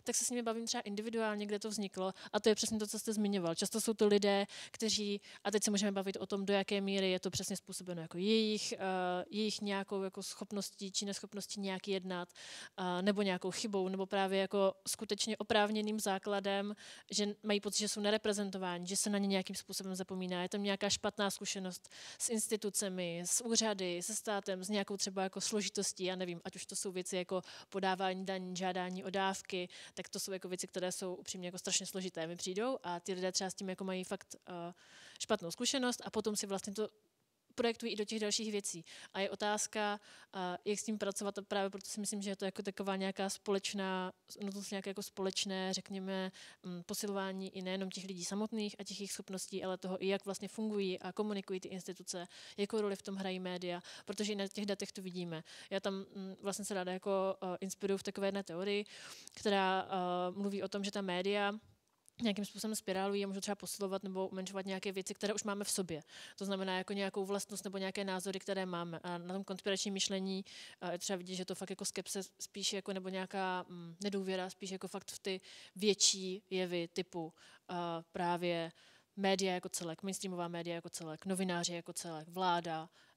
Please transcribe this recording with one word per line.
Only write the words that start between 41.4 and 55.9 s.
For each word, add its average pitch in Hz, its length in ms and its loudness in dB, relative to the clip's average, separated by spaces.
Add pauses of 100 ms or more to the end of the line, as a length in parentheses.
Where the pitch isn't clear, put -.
právě 196 280 0
proto 196 200 -10
si - 100 -6
myslím, 202 220 -2
že 202 80 -2
je 196 60 -2
to 196 100 -2
jako 190 180 -2
taková 196 320 -2
nějaká 190 340 0
společná, 190 840 0 (280)
nutnost 202 300 -6
nějaké 196 180 -4
jako 196 140 -4
společné, 190 680 0
řekněme, 190 580 -2 (320)
mm, 180 200 -8
posilování 190 720 -4
i 190 40 -4
nejenom 190 280 -2
těch 185 160 -8
lidí 180 200 -6
samotných 208 540 -2
a 208 40 -8
těch 190 160 -8
jejich 196 120 -6
schopností, 190 520 -6
ale 185 140 0
toho 185 260 -4
i, 190 40 2
jak 190 180 2
vlastně 196 220 -6
fungují 202 520 0
a 185 120 -6
komunikují 196 480 -2
ty - 80 -8
instituce, 180 600 -8 (300)
jakou 208 240 0
roli 202 140 2
v 190 60 -6
tom 196 140 -6
hrají 190 240 -2
média, 180 420 -2 (240)
protože 208 280 -2
i - 20 0
na 196 120 0
těch 202 180 -4
datech 202 260 -2
to 202 100 -12
vidíme. 175 420 -4 (260)
Já 196 100 0
tam, 196 140 0